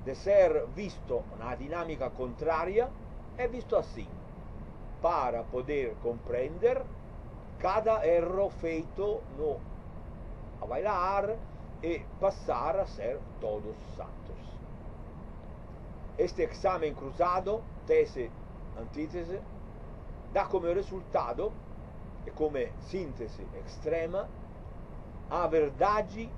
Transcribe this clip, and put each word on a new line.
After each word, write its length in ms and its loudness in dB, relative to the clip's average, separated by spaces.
de 120 -4
ser 500 8
visto 480 -2
na 180 -4
dinâmica 540 -2
contrária 800 2
è 120 0
visto 280 0
assim, 320 2
para 420 2
poder 580 -2
compreender 800 2
cada 460 4
erro 440 6
feito 720 0
no 220 0
a 40 -6
bailar 720 2
e 180 0
passar 580 2
a 80 2
ser 340 -4
todos 360 -2
santos. 420 -10
Este 260 4
exame 500 2
cruzado, 680 2
tese, 440 6
antítese, 640 -4
dá 120 6
como 220 2
resultado 840 2
e 60 -8
come 500 2
sintesi 680 -6
extrema 640 0
a 180 2
verdade 920 4